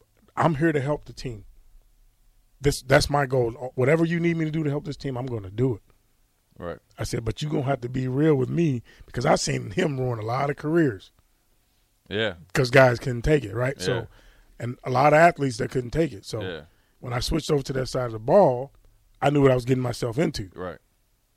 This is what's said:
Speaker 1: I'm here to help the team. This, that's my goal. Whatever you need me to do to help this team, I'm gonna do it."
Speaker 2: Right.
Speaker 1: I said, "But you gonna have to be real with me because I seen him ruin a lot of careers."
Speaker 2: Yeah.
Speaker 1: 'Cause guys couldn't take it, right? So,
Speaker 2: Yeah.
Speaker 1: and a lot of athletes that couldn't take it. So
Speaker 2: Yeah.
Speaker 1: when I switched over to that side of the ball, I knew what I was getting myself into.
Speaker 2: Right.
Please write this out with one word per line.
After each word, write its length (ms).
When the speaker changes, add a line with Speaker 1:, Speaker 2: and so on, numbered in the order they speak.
Speaker 1:
I'm 180
here 160
to 100
help 260
the 60
team. 320
This, 220
that's 280
my 160
goal. 480
Whatever 300
you 160
need 160
me 80
to 80
do 100
to 80
help 140
this 120
team, 220
I'm 80
gonna 240
do 240
it." 80
Speaker 2:
Right. 220
Speaker 1:
I 60
said, 220
"But 180
you 60
gonna 160
have 160
to 80
be 180
real 300
with 120
me 360
because 200
I 80
seen 380
him 260
ruin 220
a 40
lot 240
of 60
careers." 560
Speaker 2:
Yeah. 260
Speaker 1:
'Cause 160
guys 300
couldn't 220
take 200
it, 140
right? 240
So, 140
Speaker 2:
Yeah. 100
Speaker 1:
and 240
a 60
lot 240
of 40
athletes 380
that 160
couldn't 180
take 220
it. 120
So 180
Speaker 2:
Yeah. 180
Speaker 1:
when 120
I 60
switched 320
over 140
to 80
that 160
side 180
of 60
the 80
ball, 520
I 100
knew 120
what 80
I 60
was 80
getting 180
myself 340
into. 380
Speaker 2:
Right. 240